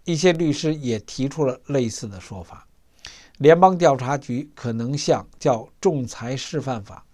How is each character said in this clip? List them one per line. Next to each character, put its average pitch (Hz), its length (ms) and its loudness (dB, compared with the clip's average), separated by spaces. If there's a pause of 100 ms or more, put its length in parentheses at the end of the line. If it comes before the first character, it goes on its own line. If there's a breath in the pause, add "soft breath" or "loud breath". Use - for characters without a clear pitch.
一 170 100 -2
些 180 180 4
律 160 200 0
师 156 220 -2
也 123 260 -4
提 - 280 -6
出 151 160 -4
了 127 220 -2
类 131 220 0
似 - 180 -8
的 98 140 -14
说 95 220 -14
法， - 260 -20 (720 loud breath)
联 160 200 8
邦 185 200 6
调 151 180 4
查 127 220 -4
局 139 360 -8
可 120 160 -8
能 117 260 -4
向 139 300 -2 (120)
叫 120 280 0 (140)
仲 147 260 0
裁 123 300 -10
示 143 240 -8
范 117 240 -8
法 - 180 -20 (120)